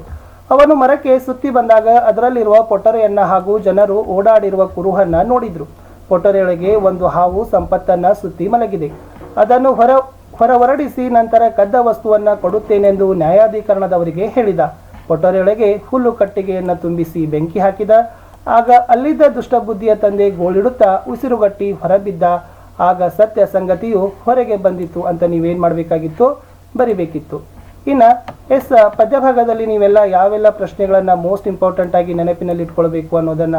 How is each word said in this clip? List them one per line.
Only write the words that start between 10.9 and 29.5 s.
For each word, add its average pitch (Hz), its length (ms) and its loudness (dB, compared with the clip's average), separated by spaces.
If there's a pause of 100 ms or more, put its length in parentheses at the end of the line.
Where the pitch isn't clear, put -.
ನಂತರ 226 340 2 (140)
ಕದ್ದ 202 220 0
ವಸ್ತುವನ್ನ 214 560 0
ಕೊಡುತ್ತೇನೆಂದು 196 800 0
ನ್ಯಾಯಾಧಿಕರಣದವರಿಗೆ 185 1120 -2
ಹೇಳಿದ. 208 340 -2 (480)
ಪೊಟರೆಯೊಳಗೆ 190 800 0
ಹುಲ್ಲು 247 240 0
ಕಟ್ಟಿಗೆಯನ್ನ 190 600 -4
ತುಂಬಿಸಿ 170 540 -4
ಬೆಂಕಿ 156 320 -4
ಹಾಕಿದ. 196 320 -2 (560)
ಆಗ 233 240 0 (180)
ಅಲ್ಲಿದ್ದ 269 340 0 (120)
ದುಷ್ಟಬುದ್ಧಿಯ 226 600 -2
ತಂದೆ 202 360 0
ಗೋಳಿಡುತ್ತಾ 190 680 0 (100)
ಉಸಿರುಗಟ್ಟಿ 214 640 -2
ಹೊರಬಿದ್ದ. 185 500 -2 (580)
ಆಗ 180 220 0
ಸತ್ಯ 208 440 0
ಸಂಗತಿಯು 190 640 -2 (120)
ಹೊರಗೆ 233 320 0
ಬಂದಿತು 180 460 -4
ಅಂತ 175 200 -4
ನೀವೇನ್ 170 380 -2
ಮಾಡ್ಬೇಕಾಗಿತ್ತು? 170 840 -2 (340)
ಬರಿಬೇಕಿತ್ತು. 175 640 -4 (460)
ಇನ್ನ 277 160 2 (480)
ಎಸ್, 254 460 4
ಪದ್ಯಭಾಗದಲ್ಲಿ 233 720 0